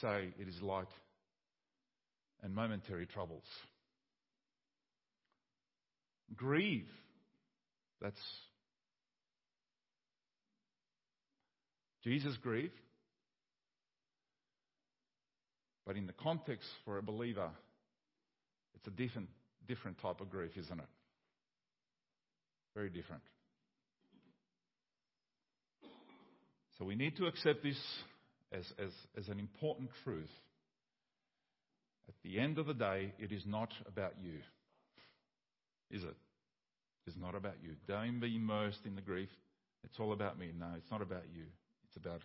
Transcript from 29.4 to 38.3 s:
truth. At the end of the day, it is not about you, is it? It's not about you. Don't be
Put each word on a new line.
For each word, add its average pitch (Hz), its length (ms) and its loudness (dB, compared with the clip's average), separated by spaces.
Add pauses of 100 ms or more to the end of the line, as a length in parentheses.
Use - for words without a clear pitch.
truth. 80 260 -2 (1800)
At 101 140 -14
the 92 160 -2
end 147 200 4
of 160 80 4
the 147 80 2
day, 98 440 4
it 104 140 -2
is 98 120 -2
not 107 240 2 (180)
about 95 360 -2
you, 82 160 -6 (1500)
is 101 120 -2
it? 85 140 -4 (880)
It's 82 100 -8
not 90 180 -4
about 98 280 -2
you. 85 80 -8 (160)
Don't 113 340 2
be 117 160 4